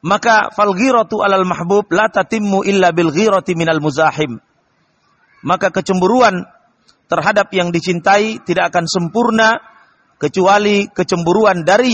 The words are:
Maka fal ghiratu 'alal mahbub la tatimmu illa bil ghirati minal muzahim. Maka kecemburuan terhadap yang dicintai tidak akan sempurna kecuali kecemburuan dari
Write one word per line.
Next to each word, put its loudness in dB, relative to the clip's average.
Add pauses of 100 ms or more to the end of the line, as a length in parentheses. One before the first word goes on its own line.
Maka 0
fal 2
ghiratu 0
'alal 0
mahbub -2
la 0
tatimmu -2
illa 2
bil 2
ghirati 0
minal -2
muzahim. -2 (1040)
Maka -2
kecemburuan 0 (640)
terhadap 0
yang -2
dicintai 0
tidak -2
akan -2
sempurna 0 (640)
kecuali 2
kecemburuan 0
dari 2